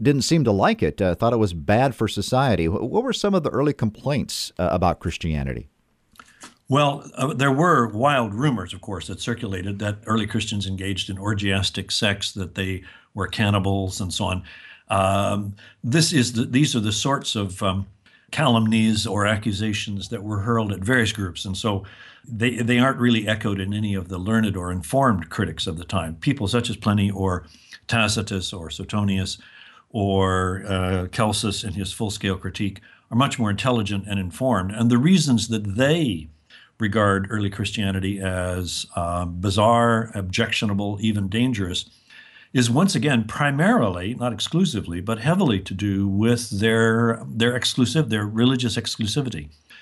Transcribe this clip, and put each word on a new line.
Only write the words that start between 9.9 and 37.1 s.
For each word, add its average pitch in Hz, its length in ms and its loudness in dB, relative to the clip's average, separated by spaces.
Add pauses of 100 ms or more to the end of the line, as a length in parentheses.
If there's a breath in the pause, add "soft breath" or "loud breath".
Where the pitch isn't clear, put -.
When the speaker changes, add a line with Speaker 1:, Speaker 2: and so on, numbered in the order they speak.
Speaker 2:
early 110 220 0
Christians 104 400 -2
engaged 95 420 -4
in 95 80 -6
orgiastic 98 720 -2
sex, 101 420 -2
that 92 220 -8
they 95 280 -4 (300 loud breath)
were 95 140 -2
cannibals 98 720 0
and 92 120 -4
so 101 120 -2
on. 92 180 -4 (460 loud breath)
Um, 101 640 2 (280 loud breath)
this 156 300 4
is 123 200 2
the, 113 120 0
these 131 300 2
are 117 60 2
the 107 100 0
sorts 135 440 -2
of, 101 280 -4
um, 98 240 -2 (440 soft breath)
calumnies 110 760 2
or 101 180 0
accusations 104 840 -2
that 104 140 -8
were 107 160 -4
hurled 110 340 0
at 95 60 -6
various 113 340 2
groups. 92 320 -6
And 95 100 -6
so 104 300 -2 (420 loud breath)
they, 120 300 -2
they 120 200 2
aren't 127 220 4
really 117 260 2
echoed 107 360 -2
in 98 120 -4
any 107 200 -2
of 90 160 -4
the 92 80 -6
learned 104 400 0
or 90 120 -4
informed 101 600 0
critics 82 360 -4
of 82 120 -4
the 85 80 -10
time. 82 300 -4
People 139 320 -2
such 117 220 0
as 110 60 -6
Pliny 104 340 2
or 95 360 -2 (420 loud breath)
Tacitus 104 640 -2
or 82 180 -12
Suetonius 98 680 -2 (520 loud breath)
or, 95 800 0
uh, 92 400 0
Celsus 107 560 -2
in 95 100 -6
his 95 200 -6
full-scale 101 440 -4
critique 98 440 -6 (280 soft breath)
are 113 80 0
much 135 220 2
more 107 100 0
intelligent 101 580 0
and 101 120 -2
informed. 95 520 -2
And 117 200 2
the 120 60 6
reasons 139 500 4
that 104 280 -4
they 127 520 0 (520 loud breath)
regard 101 500 2